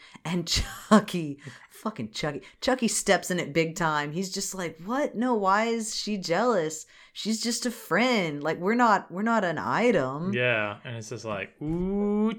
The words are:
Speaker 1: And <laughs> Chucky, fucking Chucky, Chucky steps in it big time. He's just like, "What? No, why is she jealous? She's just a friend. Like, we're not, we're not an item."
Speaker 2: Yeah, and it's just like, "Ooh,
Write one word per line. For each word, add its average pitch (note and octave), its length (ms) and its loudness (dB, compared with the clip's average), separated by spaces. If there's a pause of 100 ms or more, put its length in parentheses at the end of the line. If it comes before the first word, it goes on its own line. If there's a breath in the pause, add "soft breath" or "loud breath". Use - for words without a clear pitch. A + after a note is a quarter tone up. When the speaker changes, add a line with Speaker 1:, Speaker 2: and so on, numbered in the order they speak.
(240 loud breath)
Speaker 1:
And E3+ 240 -4
<laughs> - 420 -4
Chucky, F3 500 4 (300 loud breath)
fucking G#3+ 420 -8
Chucky, D3 300 -4 (200 loud breath)
Chucky B3+ 260 2
steps F#3+ 440 2
in F3+ 80 0
it C#3+ 140 -4
big E3 220 2
time. D3+ 380 0
He's F#3+ 180 -4
just G3 240 -6
like, E3+ 300 -8
"What? C4 300 -2
No, B3 180 0
why G3+ 320 4
is A3+ 300 -2
she G#3 220 -4
jealous? E3+ 680 0 (260 loud breath)
She's A3 300 -4
just A#3+ 240 -2
a A#3 60 -2
friend. F3+ 680 0
Like, D#3 180 -2
we're G3+ 160 0
not, A3 360 4
we're F#3 120 -4
not A3+ 200 2
an E3 140 0
item." C3+ 760 2
Speaker 2:
Yeah, A2+ 520 2
and A#2+ 100 -8
it's A2+ 140 -10
just A2+ 160 -10
like, G#2 360 -8
"Ooh, G3+ 760 0